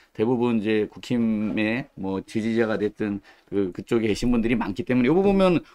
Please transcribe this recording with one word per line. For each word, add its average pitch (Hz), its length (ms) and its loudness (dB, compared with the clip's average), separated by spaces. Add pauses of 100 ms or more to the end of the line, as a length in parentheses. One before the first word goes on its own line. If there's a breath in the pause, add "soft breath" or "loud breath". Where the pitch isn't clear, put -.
(120 soft breath)
대부분 117 460 0
이제 107 320 0
국힘의 110 1040 -2
뭐 95 280 -6
지지자가 110 560 -2
됐든, 104 420 -4 (280 soft breath)
그, 95 240 -2
그쪽에 110 360 -2
계신 110 240 0
분들이 117 240 2
많기 101 280 -4
때문에, 123 240 0
이거 175 140 2
보면 190 380 4 (140 loud breath)